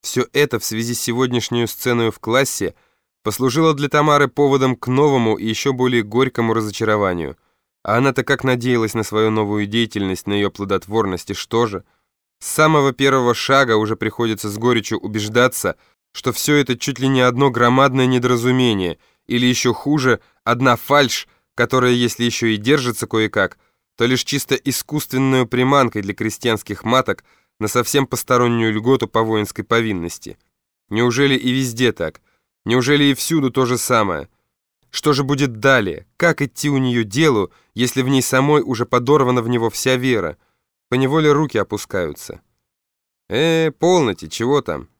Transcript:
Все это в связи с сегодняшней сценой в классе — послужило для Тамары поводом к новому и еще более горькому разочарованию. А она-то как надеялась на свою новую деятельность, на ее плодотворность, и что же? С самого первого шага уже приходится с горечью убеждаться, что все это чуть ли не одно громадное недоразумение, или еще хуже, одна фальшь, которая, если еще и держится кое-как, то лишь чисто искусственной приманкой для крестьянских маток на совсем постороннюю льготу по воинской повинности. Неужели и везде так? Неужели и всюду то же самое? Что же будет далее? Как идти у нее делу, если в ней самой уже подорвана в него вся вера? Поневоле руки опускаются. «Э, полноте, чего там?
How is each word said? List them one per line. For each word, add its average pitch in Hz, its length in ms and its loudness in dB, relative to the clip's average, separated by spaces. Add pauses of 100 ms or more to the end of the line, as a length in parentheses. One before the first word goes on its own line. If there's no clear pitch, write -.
Все - 320 -4
это 143 260 0
в - 60 -8
связи 117 280 -4
с - 80 -6
сегодняшней 120 640 -2
сценой 117 440 -2
в - 80 -14
классе — 117 560 -2 (480)
послужило 135 500 0
для 143 160 -4
Тамары 147 400 2
поводом 135 480 2
к - 100 -10
новому 127 480 2
и - 100 -8
еще 113 280 -2
более 123 300 0
горькому 113 500 0
разочарованию. 104 840 -2 (460)
А 107 140 0
она-то 131 260 0
как 139 200 -2
надеялась 123 500 0
на 110 100 -2
свою 107 260 0
новую 104 380 -2
деятельность, 101 600 -4
на 101 60 -2
ее 101 160 0
плодотворность, 98 800 -4
и 101 40 -6
что 117 340 -2
же? 98 160 -8 (560)
С - 80 -14
самого 151 460 2
первого 131 400 2
шага 131 440 2
уже 107 180 0
приходится 107 540 -4
с 104 80 -8
горечью 113 420 0
убеждаться, 107 760 0 (360)
что - 200 -6
все 147 240 0
это 131 220 0
чуть 131 220 -6
ли 131 80 0
не 131 140 2
одно 127 300 2
громадное 127 540 4
недоразумение, 123 920 2 (300)
или 120 180 0
еще 123 280 2
хуже, 131 460 0 (240)
одна 120 340 2
фальшь, - 500 0 (280)
которая, 123 360 2
если 120 320 0
еще 117 240 -2
и 110 100 0
держится 123 480 0
кое-как, 107 520 -2 (400)
то 117 80 2
лишь 127 180 0
чисто 139 320 -4
искусственной 135 880 -2
приманкой 127 560 2
для 98 120 -6
крестьянских 107 720 -4
маток 123 380 0 (360)
на 107 80 -4
совсем 123 400 0
постороннюю 120 680 0
льготу 117 340 0
по 113 160 -2
воинской 107 400 -2
повинности. 104 760 -4 (520)
Неужели 123 460 2
и 123 160 -2
везде 123 400 0
так? 80 300 -8 (440)
Неужели 127 400 2
и 139 80 4
всюду 139 380 -2
то 131 140 2
же 120 120 -2
самое? 101 500 -2 (600)
Что - 240 0
же 139 100 0
будет 135 360 -2
далее? 107 480 0 (100)
Как 165 240 0
идти 143 280 -4
у 139 80 0
нее 123 260 0
делу, 110 480 0 (220)
если 123 280 -2
в 127 80 0
ней 135 120 4
самой 139 400 2
уже 123 240 -2
подорвана 127 560 2
в 113 60 -4
него 117 220 0
вся 131 260 -2
вера? 113 420 -2 (520)
Поневоле 139 420 2
руки 143 260 0
опускаются. 92 840 -6 (880)
«Э, 160 420 0
полноте, 143 580 0
чего 131 320 0
там? 71 280 -8 (100)